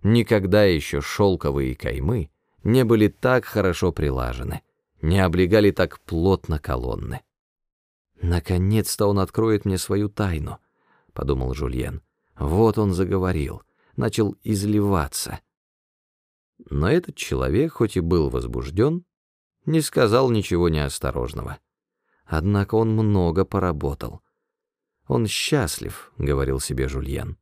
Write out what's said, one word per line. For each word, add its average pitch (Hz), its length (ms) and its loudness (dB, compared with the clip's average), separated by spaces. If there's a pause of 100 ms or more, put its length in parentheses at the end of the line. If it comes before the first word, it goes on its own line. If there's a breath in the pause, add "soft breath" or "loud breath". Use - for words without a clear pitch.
Никогда 104 600 4
ещё 76 380 2
шёлковые 71 720 0
каймы 73 540 -4 (340)
не 123 200 4
были 110 260 4
так 127 360 0
хорошо 95 460 0
прилажены, 64 680 -4 (400)
не 87 180 2
облегали 92 520 4
так - 300 -2
плотно 85 580 0
колонны. 60 640 -6 (1000)
«Наконец-то 92 840 0
он 101 120 2
откроет 107 460 0
мне 95 120 0
свою 104 320 -2
тайну», 85 500 -4 (540)
подумал 65 400 -2
Жульен. 64 480 -6 (360)
«Вот 101 400 2
он 101 160 0
заговорил, 90 680 -2 (340)
начал 113 480 -2
изливаться». 101 960 -2 (1300)
Но 71 200 0
этот 175 260 0
человек, 76 580 -2
хоть 110 220 0
и 92 60 0
был 82 280 2
возбуждён, 67 760 -2 (640)
не 156 120 2
сказал 127 500 2
ничего 87 380 2
неосторожного. 69 920 -4 (680)
Однако 101 500 0
он 110 160 2
много 95 540 2
поработал. 76 760 -4 (880)
«Он 123 180 0
счастлив», - 920 -4
говорил 67 420 0
себе 65 280 -4
Жульен. 67 540 -6